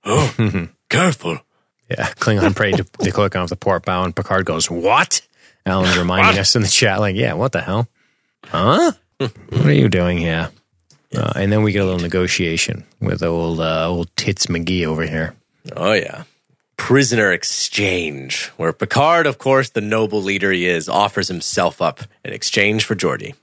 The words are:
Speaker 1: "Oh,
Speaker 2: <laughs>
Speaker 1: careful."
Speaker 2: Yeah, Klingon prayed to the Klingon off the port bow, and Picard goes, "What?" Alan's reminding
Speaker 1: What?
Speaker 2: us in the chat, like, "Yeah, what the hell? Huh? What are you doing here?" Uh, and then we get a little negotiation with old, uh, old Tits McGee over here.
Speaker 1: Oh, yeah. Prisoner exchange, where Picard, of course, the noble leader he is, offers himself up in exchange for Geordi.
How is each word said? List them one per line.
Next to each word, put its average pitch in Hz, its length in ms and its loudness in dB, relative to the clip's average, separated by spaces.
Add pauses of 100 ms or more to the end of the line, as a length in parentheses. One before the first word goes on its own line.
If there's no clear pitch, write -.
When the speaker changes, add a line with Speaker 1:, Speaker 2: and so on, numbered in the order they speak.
Speaker 1:
"Oh, 135 280 2 (460)
Speaker 2:
<laughs> - 100 -20
Speaker 1:
careful." 143 500 0 (500)
Speaker 2:
Yeah, - 220 -4
Klingon 101 440 2
prayed 101 220 0
to 113 60 -2 (160)
the 90 120 0
Klingon 92 320 0
off 82 60 -6
the 87 60 -6
port 92 300 -2
bow, 92 180 0
and 85 120 -4
Picard 95 300 0
goes, 82 240 -2
"What?" 98 520 2 (440)
Alan's 92 320 2
reminding 90 380 2
Speaker 1:
What? - 40 0
Speaker 2:
us 98 160 2
in 113 60 4
the 101 60 0
chat, 98 320 2
like, 98 160 0
"Yeah, 110 180 0
what 123 180 -2
the 82 100 -2
hell? 110 260 -2 (580)
Huh? 175 480 2 (240)
What - 480 -2
are 147 80 6
you 135 160 6
doing 87 280 2
here?" 82 320 -2 (680)
Uh, - 200 -2
and 98 160 0
then 107 120 4
we 104 80 2
get 101 100 0
a 95 40 2
little 92 140 0
negotiation 87 880 -2 (160)
with 90 220 -2
old, 82 360 -2
uh, 80 300 0
old 85 260 -4
Tits - 300 -2
McGee 87 400 -2
over 78 220 -2
here. 80 260 -4 (420)
Speaker 1:
Oh, 95 180 0
yeah. - 300 -4 (540)
Prisoner 117 540 2
exchange, 82 1300 -4
where 82 140 -2
Picard, 151 540 2
of 139 140 -2
course, 131 320 2
the 110 100 -2
noble 107 400 -2
leader 98 300 0
he 90 160 0
is, 82 200 0
offers 101 400 0
himself 87 540 -2
up 80 200 -2 (220)
in - 80 -10
exchange 107 540 0
for - 100 -4
Geordi. 60 480 -4